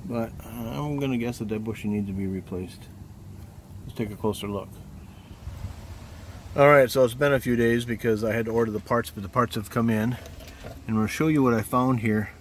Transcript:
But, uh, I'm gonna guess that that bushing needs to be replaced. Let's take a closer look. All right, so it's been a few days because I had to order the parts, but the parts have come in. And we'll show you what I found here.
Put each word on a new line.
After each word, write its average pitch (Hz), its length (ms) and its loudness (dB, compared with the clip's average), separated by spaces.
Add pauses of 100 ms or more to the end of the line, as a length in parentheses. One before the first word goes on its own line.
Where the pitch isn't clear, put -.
But, 113 260 -4 (140)
uh, - 40 -14
I'm 139 520 -4
gonna 131 180 0
guess 117 200 -2
that 107 100 -4
that 107 160 -2
bushing 107 300 -2
needs 101 120 0
to 98 60 -6
be 95 160 -2
replaced. 92 540 -6 (1000)
Let's - 140 -12
take 107 140 -4
a 98 40 -12
closer 101 300 -2
look. 101 220 -6 (1900)
All 143 120 8
right, 139 200 10
so 131 140 4
it's 120 120 6
been 143 180 4
a 131 80 4
few 120 160 2
days 117 280 4
because 110 380 0
I 110 100 2
had 113 120 0
to 113 80 -2
order 113 180 2
the 104 80 -2
parts, 120 320 -2
but 101 140 -10
the 95 40 -8
parts 120 280 2
have 107 140 -6
come 117 200 2
in. 110 260 2 (680)
And 110 100 0
we'll 107 120 4
show - 180 0
you 151 160 4
what 123 100 6
I 113 100 4
found 127 380 2
here. 107 300 2 (100)